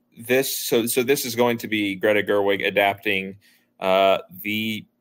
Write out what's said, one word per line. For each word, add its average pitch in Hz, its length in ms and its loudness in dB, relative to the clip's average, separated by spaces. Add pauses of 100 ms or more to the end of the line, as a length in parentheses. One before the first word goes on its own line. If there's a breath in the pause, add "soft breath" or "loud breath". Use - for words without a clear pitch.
(180)
this, 127 380 0
so, 120 300 0
so 123 180 0
this 139 220 0
is 113 100 -8
going 120 220 2
to 110 120 -10
be 104 260 -2
Greta 104 260 2
Gerwig 101 460 0
adapting, 101 720 -2 (420 soft breath)
uh, 95 400 4 (220)
the 107 440 -6 (160)